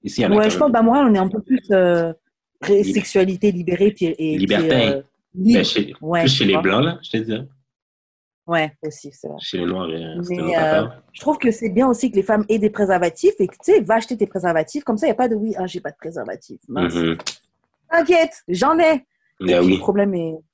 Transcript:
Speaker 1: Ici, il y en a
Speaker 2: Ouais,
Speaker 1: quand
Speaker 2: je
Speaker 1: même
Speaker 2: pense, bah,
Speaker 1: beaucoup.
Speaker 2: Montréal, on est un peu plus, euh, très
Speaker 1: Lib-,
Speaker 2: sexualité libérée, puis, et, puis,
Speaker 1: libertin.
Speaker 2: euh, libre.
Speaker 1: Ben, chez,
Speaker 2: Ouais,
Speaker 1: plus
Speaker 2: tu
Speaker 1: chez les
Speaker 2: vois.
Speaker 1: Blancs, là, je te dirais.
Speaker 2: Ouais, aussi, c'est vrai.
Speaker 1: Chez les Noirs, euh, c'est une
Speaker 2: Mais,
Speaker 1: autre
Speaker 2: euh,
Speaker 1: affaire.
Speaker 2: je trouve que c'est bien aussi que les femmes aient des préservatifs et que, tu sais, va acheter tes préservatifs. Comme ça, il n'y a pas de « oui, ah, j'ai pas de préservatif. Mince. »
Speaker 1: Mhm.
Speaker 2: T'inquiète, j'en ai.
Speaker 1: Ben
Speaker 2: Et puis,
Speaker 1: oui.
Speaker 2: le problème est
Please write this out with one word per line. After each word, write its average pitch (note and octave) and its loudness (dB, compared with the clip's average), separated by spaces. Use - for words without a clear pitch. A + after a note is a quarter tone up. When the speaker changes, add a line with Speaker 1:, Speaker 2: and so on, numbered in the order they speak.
Speaker 1:
Ici, A3 -6
il - 2
y G3+ 0
en F#3+ 2
a G#3 4
Speaker 2:
Ouais, G#3+ 4
Speaker 1:
quand G#3+ 2
Speaker 2:
je G#3+ -2
Speaker 1:
même - -4
Speaker 2:
pense, D4 4
bah, A#3 2
Speaker 1:
beaucoup. A3+ 4
Speaker 2:
Montréal, C#4+ 4
on G#3 6
est F#3+ 2
un F#3+ 0
peu G#3 -6
plus, B3+ 0
euh, F3 2
très G3+ 2
Speaker 1:
Lib-, G3 0
Speaker 2:
sexualité F#3+ 0
libérée, F3+ 0
puis, F#3 -4
et, E3 -2
puis, D#3 -2
Speaker 1:
libertin. G2 0
Speaker 2:
euh, C3+ 0
libre. G3+ 4
Speaker 1:
Ben, - 0
chez, - -4
Speaker 2:
Ouais, E3 -2
Speaker 1:
plus C3+ 2
Speaker 2:
tu - 2
Speaker 1:
chez B2 2
les G2 4
Speaker 2:
vois. - 2
Speaker 1:
Blancs, G2+ 2
là, E3+ -4
je - -20
te A2+ -4
dirais. A2 -6
Speaker 2:
Ouais, D#3 -2
aussi, D3+ -12
c'est - -18
vrai. D3+ -14
Speaker 1:
Chez - -8
les F2 -4
Noirs, F2+ -6
euh, E2 -10
c'est F3 -8
une F3 -6
Speaker 2:
Mais, - -2
Speaker 1:
autre E3+ -2
Speaker 2:
euh, D#3+ 0
Speaker 1:
affaire. - -18
Speaker 2:
je - -20
trouve D4 -2
que A#3+ 0
c'est A3+ -6
bien A#3 2
aussi B3 0
que - -6
les F#3+ 2
femmes G#3+ 0
aient A3 2
des G#3 0
préservatifs F#3+ 0
et - 2
que, - -10
tu F4 2
sais, F#4+ 6
va G3+ 0
acheter A3+ -4
tes G#3 0
préservatifs. F3 -2
Comme A3 -2
ça, D#4+ -2
il C#4+ 2
n'y G#3+ 0
a - -2
pas B3+ 0
de « A3+ 0
oui, G#3 -4
ah, F#3 -6
j'ai F3+ -10
pas F3+ -10
de - -20
préservatif. G#2+ -12
Mince. » F2 -2
Speaker 1:
Mhm. E2 -2
Speaker 2:
T'inquiète, E4 2
j'en C4 0
ai. D#4+ 2
Speaker 1:
Ben F#3 -4
Speaker 2:
Et F3+ 4
puis, F3+ 4
Speaker 1:
oui. - 4
Speaker 2:
le F#3 -4
problème G3+ 0
est E3 -4